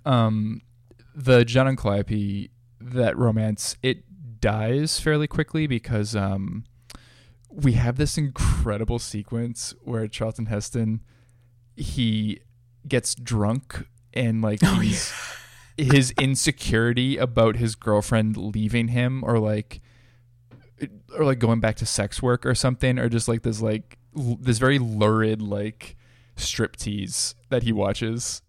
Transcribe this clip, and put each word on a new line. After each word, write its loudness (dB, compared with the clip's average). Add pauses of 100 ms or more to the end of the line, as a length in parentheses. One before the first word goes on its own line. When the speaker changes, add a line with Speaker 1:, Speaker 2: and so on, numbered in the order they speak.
Speaker 1:
um, 2 (540)
the 6
John 4
and 0
Calliope, -2 (300)
that 0
romance, 0
it 0 (360)
dies 0
fairly 2
quickly -2
because, -2
um, -4 (840)
we 2
have 2
this -2
incredible 0
sequence -8
where -4
Charlton -6
Heston, -2 (760)
he -2 (460)
gets 0
drunk -2 (260)
and, 0
like, 0
Speaker 2:
Oh, 6
Speaker 1:
he's, 0 (680)
Speaker 2:
yeah. 2
Speaker 1:
his 6
insecurity 0
about 2
his -2
girlfriend 0
leaving -2
him -2
or, 2
like, -2 (1400)
or, 4
like, 4
going 4
back 2
to -4
sex -4
work 2
or 2
something, 0
or 2
just, 0
like, -2
this, -4
like, -4 (180)
l-, -2
this 2
very 4
lurid, 2
like, -8 (400)
striptease -4 (140)
that 2
he 2
watches. -2